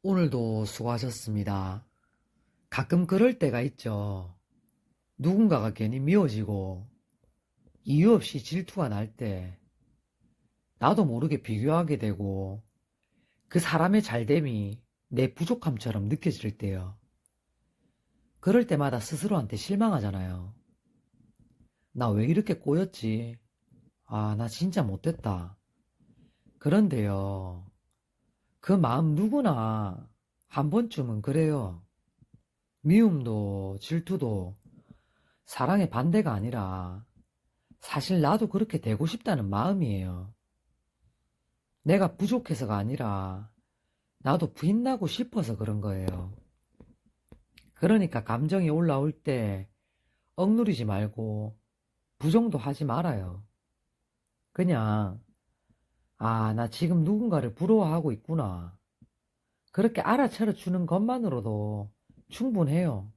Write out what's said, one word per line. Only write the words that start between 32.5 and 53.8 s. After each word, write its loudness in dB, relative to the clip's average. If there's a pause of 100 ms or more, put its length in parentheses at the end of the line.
미움도 2
질투도 -4 (880)
사랑의 0
반대가 2
아니라 -6 (760)
사실 0
나도 4
그렇게 -2
되고 -2
싶다는 -2
마음이에요. -2 (1500)
내가 4
부족해서가 -2
아니라 -4 (640)
나도 0
부인나고 0
싶어서 -4
그런 -4
거예요. -4 (1400)
그러니까 2
감정이 0
올라올 2
때 -2 (680)
억누르지 2
말고 -4 (600)
부정도 2
하지 -4
말아요. -2 (1080)